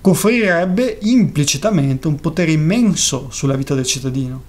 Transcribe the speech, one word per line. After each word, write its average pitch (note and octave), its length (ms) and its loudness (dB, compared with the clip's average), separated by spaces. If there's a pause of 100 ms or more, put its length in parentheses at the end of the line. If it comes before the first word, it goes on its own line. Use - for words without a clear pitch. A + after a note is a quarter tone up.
conferirebbe G3 1000 2
implicitamente D#3 1040 0
un D3 120 -2
potere D#3+ 320 -2
immenso D#3 800 0
sulla C3+ 240 -2
vita C3+ 200 -2
del C3 100 -2
cittadino C3 640 -4